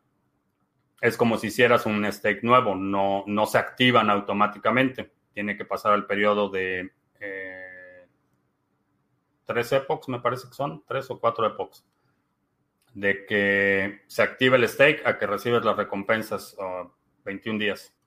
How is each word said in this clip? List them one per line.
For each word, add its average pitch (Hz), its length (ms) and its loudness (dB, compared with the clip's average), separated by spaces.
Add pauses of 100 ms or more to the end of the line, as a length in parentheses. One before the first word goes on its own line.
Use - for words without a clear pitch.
(1000)
Es 117 160 2
como 113 220 2
si 110 100 -4
hicieras 117 380 4
un 104 260 0
stake 104 320 -4
nuevo, 117 320 4
no, 98 500 -2
no 104 200 0
se 123 120 2
activan 117 520 2
automáticamente. 107 1000 0 (220)
Tiene 104 220 -6
que - 80 -12
pasar 104 300 0
el 101 120 -2
periodo 104 440 0
de, 92 420 -4 (260)
eh, 92 880 -16 (1400)
tres 117 280 -2
epochs, 143 360 -2
me 123 120 -6
parece 123 260 -4
que - 80 -20
son, 151 320 -8
tres 131 240 -8
o 120 80 -8
cuatro 113 260 0
epochs, - 400 -6 (1120)
de 98 320 -2
que 101 800 2
se - 160 -2
active 127 340 4
el 120 120 4
stake 147 360 4
a - 140 0
que 107 80 -2
recibes 113 380 0
las 104 120 2
recompensas, 104 840 -4
ah, 92 240 -8 (400)
veintiún 104 340 -6
días. 101 340 -4 (140)